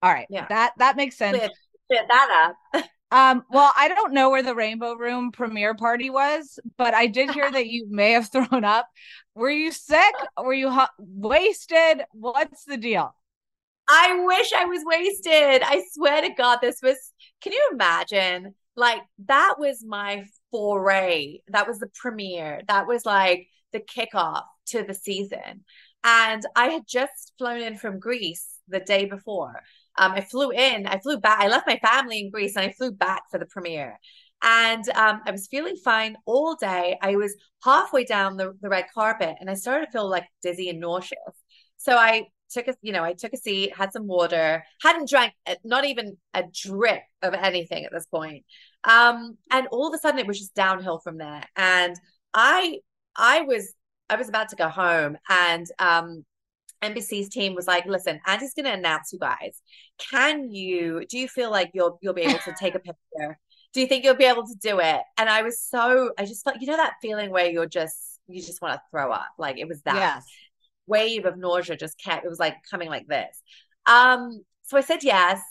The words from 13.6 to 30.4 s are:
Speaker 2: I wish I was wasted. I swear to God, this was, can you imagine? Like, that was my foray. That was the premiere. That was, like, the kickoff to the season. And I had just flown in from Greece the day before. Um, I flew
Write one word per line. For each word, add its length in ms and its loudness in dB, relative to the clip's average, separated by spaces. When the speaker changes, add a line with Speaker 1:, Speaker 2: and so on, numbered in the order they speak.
Speaker 2:
I 360 6
wish 300 2
I 120 2
was 200 -6
wasted. 800 4
I 260 0
swear 300 2
to 120 -2
God, 280 4
this 220 -2
was, 120 4
can 120 -8
you 200 2
imagine? 800 0
Like, 260 0
that 320 4
was 260 -4
my 420 -8
foray. 960 0
That 200 0
was 120 -8
the 160 -12
premiere. 720 -10
That 200 2
was, 180 -2
like, 420 2
the 60 -6
kickoff 640 -4
to 160 -6
the 100 -10
season. 680 -10
And 400 4
I 120 4
had 200 -2
just 500 -6
flown 240 -6
in 160 -10
from 220 -10
Greece 680 -8
the 120 -6
day 260 0
before. 540 -10
Um, 160 4
I 80 -4
flew 300 -4